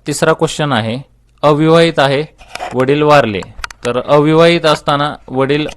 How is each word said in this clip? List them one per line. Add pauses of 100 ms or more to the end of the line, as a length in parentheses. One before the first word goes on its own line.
तिसरा
क्वेश्चन
आहे, (440)
अविवाहित
आहे, (500)
वडील
वारले. (460)
तर
अविवाहित
असताना (140)
वडील, (100)